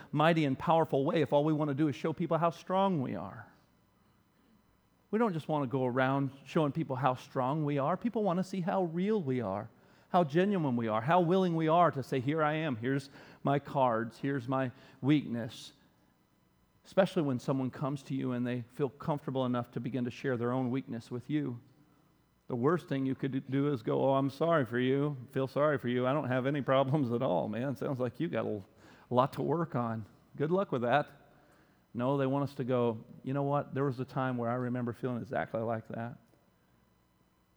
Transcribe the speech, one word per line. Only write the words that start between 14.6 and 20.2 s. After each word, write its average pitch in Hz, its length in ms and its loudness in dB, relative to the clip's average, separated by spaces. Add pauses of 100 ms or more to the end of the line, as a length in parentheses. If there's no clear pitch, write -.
weakness." 120 720 -2 (1120)
Especially 185 360 2
when 139 160 2
someone 131 320 -2
comes 139 320 -4
to 139 140 -6
you 131 160 -2
and 123 160 -2
they 123 160 -4 (100)
feel 143 160 -2
comfortable 135 560 -4
enough 123 280 -2
to 131 60 -6
begin 120 260 -4
to 113 60 -4
share 127 260 -2